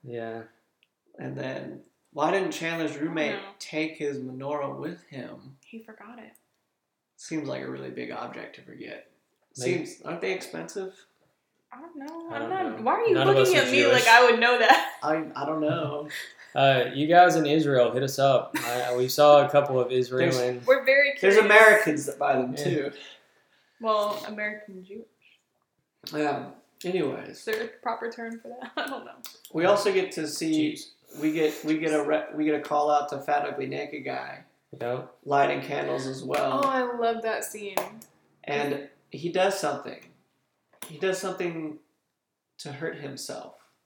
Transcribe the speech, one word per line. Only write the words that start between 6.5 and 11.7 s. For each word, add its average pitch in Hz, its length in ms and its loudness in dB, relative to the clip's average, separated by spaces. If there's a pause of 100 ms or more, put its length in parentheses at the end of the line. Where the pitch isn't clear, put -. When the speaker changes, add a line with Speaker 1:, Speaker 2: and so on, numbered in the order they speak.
Speaker 2:
Seems 151 320 -10
like 131 140 -8
a 131 80 -10
really 131 200 -12
big 127 220 -12
object 60 440 -12
to - 60 -20
forget. - 460 -18 (500)
Speaker 1:
Maybe. 165 280 -4
Speaker 2:
Seems, - 180 -20
aren't 170 160 -8
they 190 120 -4
expensive? 185 600 -10 (800)